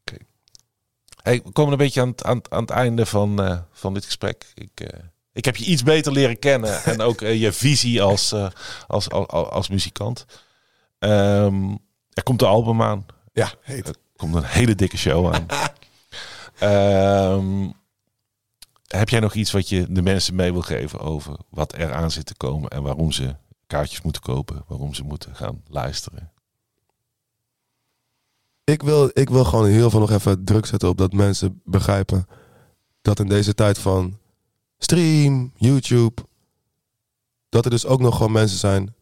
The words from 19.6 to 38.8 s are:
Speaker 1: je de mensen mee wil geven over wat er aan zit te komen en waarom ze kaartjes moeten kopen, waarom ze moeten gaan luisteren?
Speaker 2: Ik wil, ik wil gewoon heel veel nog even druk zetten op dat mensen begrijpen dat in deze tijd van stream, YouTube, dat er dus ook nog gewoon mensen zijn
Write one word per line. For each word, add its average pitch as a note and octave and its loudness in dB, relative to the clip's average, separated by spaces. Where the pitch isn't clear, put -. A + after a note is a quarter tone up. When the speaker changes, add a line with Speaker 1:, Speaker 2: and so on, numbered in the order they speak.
Speaker 1:
je F#2 0
de F#2 2
mensen F#2 0
mee F2+ 0
wil F2 -2
geven C#2+ -8
over D2+ -8
wat D2+ -6
er D#2+ -6
aan D#2+ -2
zit D#2 -8
te - -18
komen C#2 -6
en C#2 -8
waarom D2 -2
ze C2+ -6
kaartjes D2 -6
moeten D#2 -6
kopen, C#2 -8
waarom C#2+ -10
ze C#2 -10
moeten D2 -12
gaan - -10
luisteren? C#2+ -10
Speaker 2:
Ik D#3 2
wil, C#3+ 4
ik C3 2
wil B2+ 6
gewoon G#2+ 4
heel A2 6
veel G#2+ 4
nog G#2 4
even F#2+ 2
druk G#2 2
zetten G2 0
op F2+ 0
dat F#2+ 2
mensen G2 0
begrijpen G2 -2
dat G#2 2
in G2+ 0
deze G#2 2
tijd G#2 2
van F#2+ -2
stream, D3 2
YouTube, A#2+ 2
dat A#2 2
er B2 2
dus A#2 0
ook C3 2
nog B2 4
gewoon A2 2
mensen A2 4
zijn G2 0